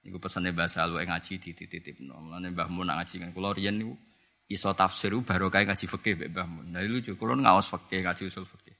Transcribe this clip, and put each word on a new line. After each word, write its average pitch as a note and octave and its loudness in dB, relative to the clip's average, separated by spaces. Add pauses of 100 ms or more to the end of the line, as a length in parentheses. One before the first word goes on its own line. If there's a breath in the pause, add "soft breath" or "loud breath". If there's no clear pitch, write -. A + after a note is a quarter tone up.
Niku F#2 -10
pesene F2+ -2
Mbah E2+ 2
Salwa E2 0
ngaji F2 -4
dititip-titipno. E2 -14
Mulane F2 -8
Mbah E2 0
Mun F2+ -2
nak E2 0
ngaji F2 -10
kan - -10
kula F#2+ -2
riyen G2 0
niku A2 -4 (560 soft breath)
iso G2 0
tafsir F#2+ 4
ku A2+ 2
barokah F#2+ 4
ngaji G2 0
fikih G#2 0
mbek D#2+ -6
Mbah F2+ -4
Mun. D#2+ -10
Lah F2 -6
lucu, A#2 -4
kula A#2 0
ngaos G2+ 8
fikih, F#2+ -2
ngaji F2 -2
usul F#2 -10
fikih. - -20